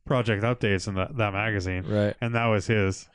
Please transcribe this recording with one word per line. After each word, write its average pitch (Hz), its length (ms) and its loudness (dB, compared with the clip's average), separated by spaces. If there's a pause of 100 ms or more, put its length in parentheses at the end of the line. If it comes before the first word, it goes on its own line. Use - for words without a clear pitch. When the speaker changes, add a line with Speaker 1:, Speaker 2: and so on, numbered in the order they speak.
Speaker 1:
project 117 380 0
updates 110 440 0
in 98 80 -4
that, 92 220 -4
that 104 160 0
magazine. 101 540 -2
Speaker 2:
Right. 104 320 2
Speaker 1:
And 117 140 -4
that 117 140 2
was 107 180 2
his. 101 500 0